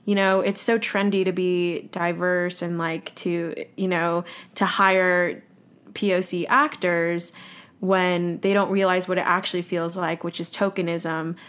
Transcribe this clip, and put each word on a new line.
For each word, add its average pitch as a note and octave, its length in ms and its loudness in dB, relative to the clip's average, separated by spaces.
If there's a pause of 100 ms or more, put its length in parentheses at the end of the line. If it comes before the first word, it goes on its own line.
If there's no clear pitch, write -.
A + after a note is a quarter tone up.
you G#3 100 0
know, F#3+ 260 4
it's G3+ 200 0
so A#3 180 4
trendy G3+ 460 0
to F#3 80 2
be F3+ 500 0 (100)
diverse F3 720 0
and, E3+ 160 -4
like, E3 380 -6
to, E3+ 380 -4 (220)
you F#3+ 120 -2
know, E3+ 360 0 (300)
to G3+ 100 0
hire F#3 800 2 (500)
P G3 200 0
O F3+ 60 2
C F3+ 260 -2
actors F3 840 0 (480)
when F3+ 600 2
they G3 140 2
don't G3+ 160 2
realize F#3 360 2
what F3+ 120 0
it - 80 -2
actually F3+ 360 0
feels E3+ 340 -4
like, E3+ 280 -4
which E3+ 160 -8
is E3+ 100 -6
tokenism, E3+ 840 -2 (120)